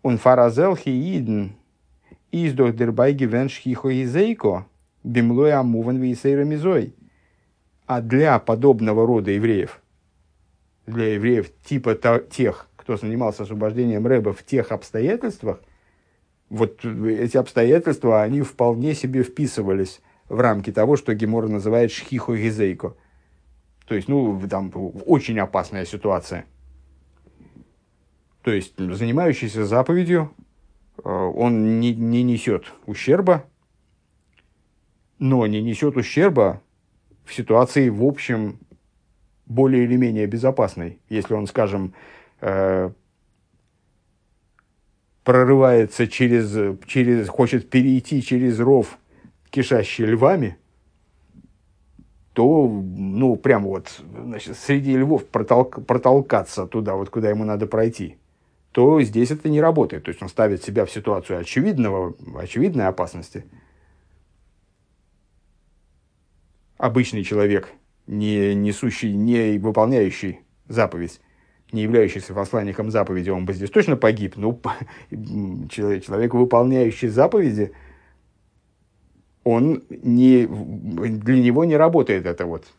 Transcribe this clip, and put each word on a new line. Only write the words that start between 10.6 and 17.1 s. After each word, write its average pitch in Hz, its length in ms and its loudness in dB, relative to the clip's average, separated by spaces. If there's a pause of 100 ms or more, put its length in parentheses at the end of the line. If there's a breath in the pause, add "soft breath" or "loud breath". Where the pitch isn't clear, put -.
для 110 280 -2
евреев 110 360 0 (140)
типа 117 320 -2
та-, 117 240 2
тех, - 560 -4
кто 110 200 -8
занимался 110 460 -4
освобождением 107 640 -2
Ребе 110 260 2
в - 120 -12
тех - 260 -2
обстоятельствах, 113 920 -6 (920)
вот 107 340 -4
эти 113 520 -4